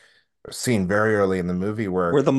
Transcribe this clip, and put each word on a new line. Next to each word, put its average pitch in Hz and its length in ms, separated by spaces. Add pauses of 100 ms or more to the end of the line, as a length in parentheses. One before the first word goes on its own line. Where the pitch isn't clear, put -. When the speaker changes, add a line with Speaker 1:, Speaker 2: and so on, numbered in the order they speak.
(520)
Speaker 1:
scene 101 360
very 107 280
early 95 240
in 87 80
the 90 80
movie 104 340
where 90 220
Speaker 2:
Where 139 120
the 139 160